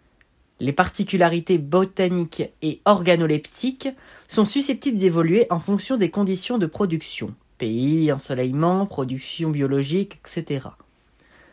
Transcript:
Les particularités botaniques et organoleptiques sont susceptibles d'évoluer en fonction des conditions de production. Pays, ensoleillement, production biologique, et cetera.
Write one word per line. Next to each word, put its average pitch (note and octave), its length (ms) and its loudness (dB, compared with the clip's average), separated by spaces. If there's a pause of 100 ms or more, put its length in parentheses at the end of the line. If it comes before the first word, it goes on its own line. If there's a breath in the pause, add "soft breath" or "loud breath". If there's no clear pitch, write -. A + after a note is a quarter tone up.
(580)
Les C3+ 140 -2
particularités F3 840 2
botaniques F3 840 0 (180)
et D#3 240 -4
organoleptiques F3+ 1040 2 (360 loud breath)
sont G#3+ 200 2
susceptibles C4+ 500 0
d'évoluer F3 540 4
en E3+ 80 0
fonction G3+ 400 -2
des F#3 100 2
conditions F#3+ 480 -2
de G3+ 80 0
production. D#3+ 680 -4 (240)
Pays, C#3 520 0
ensoleillement, C#3 760 0
production C3+ 640 -4
biologique, C#3+ 640 -2
et - 140 -14
cetera. - 500 -8 (760 soft breath)